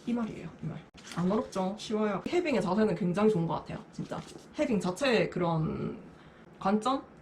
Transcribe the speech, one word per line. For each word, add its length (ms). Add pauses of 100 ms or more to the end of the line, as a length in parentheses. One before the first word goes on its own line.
이 80
말이에요. 340 (160)
이 40
말. 100 (380)
안 160
어렵죠? 480
쉬워요. 480
해빙의 340
자세는 340
굉장히 360
좋은 160
것 80
같아요, 240 (120)
진짜. 280 (400)
해빙 200
자체의 520
그런 680 (600)
관점? 420 (200)